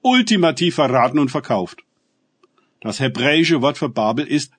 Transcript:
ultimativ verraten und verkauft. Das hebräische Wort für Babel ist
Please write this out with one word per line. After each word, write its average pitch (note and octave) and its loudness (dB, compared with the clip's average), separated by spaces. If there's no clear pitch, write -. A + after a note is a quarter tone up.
ultimativ F#3 2
verraten C3 2
und C#3 0
verkauft. C#3 -4
Das G#2+ -8
hebräische C#3+ 0
Wort C#3 0
für C#3+ -4
Babel A2+ -2
ist C#3 -4